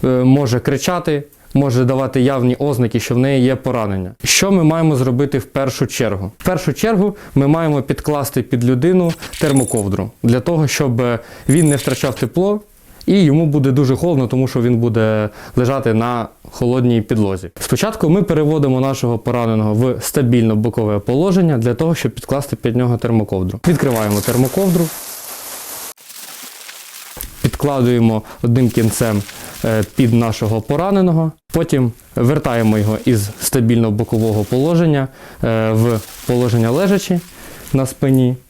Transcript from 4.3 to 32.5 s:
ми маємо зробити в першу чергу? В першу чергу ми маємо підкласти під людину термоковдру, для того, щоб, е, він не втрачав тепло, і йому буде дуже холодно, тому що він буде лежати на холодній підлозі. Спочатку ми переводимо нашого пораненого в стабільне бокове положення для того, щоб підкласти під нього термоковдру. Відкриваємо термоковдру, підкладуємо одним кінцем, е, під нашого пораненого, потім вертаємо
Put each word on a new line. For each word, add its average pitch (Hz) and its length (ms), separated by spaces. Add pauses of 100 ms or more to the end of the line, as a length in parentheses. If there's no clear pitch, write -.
ми 185 120
маємо 156 320
зробити 131 440
в 110 60
першу 135 420
чергу? 101 500
В - 80
першу 180 280
чергу 208 420 (200)
ми 139 120
маємо 151 340
підкласти 143 600
під 120 240
людину 165 460 (300)
термоковдру, 110 680 (120)
для 123 160
того, 160 280
щоб, 127 340
е, 120 180 (300)
він 156 200
не 143 60
втрачав 131 400
тепло, 190 460 (440)
і 196 180
йому 160 220
буде 139 260
дуже 131 240
холодно, 139 320
тому 127 200
що 123 140
він 120 160
буде 110 520 (260)
лежати 123 380
на 117 340 (240)
холодній 123 500
підлозі. 98 480 (100)
Спочатку 196 500
ми 185 140
переводимо 151 560
нашого 127 380
пораненого 110 560
в 123 280
стабільне 120 520
бокове 107 460
положення 160 580
для 117 160
того, 160 220
щоб 123 160
підкласти - 440
під 117 200
нього 120 220
термоковдру. 101 680
Відкриваємо 113 540
термоковдру, 165 640 (2750)
підкладуємо 120 640 (220)
одним 123 260
кінцем, 110 520 (440)
е, 110 180 (120)
під 120 180
нашого 113 480
пораненого, 165 680 (220)
потім 143 380 (240)
вертаємо 117 640